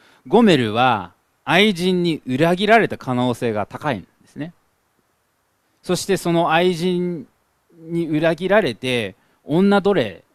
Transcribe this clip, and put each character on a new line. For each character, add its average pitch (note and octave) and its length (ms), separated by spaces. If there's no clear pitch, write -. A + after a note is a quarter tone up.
ゴ F#3+ 140
メ F#3+ 160
ル A2 160
は A2+ 400
愛 G3 300
人 F3+ 300
に E3 220
裏 D#3+ 300
切 G3+ 120
ら A3+ 120
れ F3 80
た G#2+ 100
可 - 160
能 B2 200
性 A#2 200
が G#2 120
高 - 260
い G#2 80
ん - 20
で E2 60
す - 80
ね。 D#3 180
そ F3+ 140
し - 100
て F#3+ 120
そ F3 140
の E3+ 200
愛 F3 240
人 F3 520
に E3 300
裏 D#3+ 280
切 F3+ 140
ら G#3 120
れ C3 140
て、 A#2+ 400
女 G3 340
奴 G3 140
隷 G#2+ 300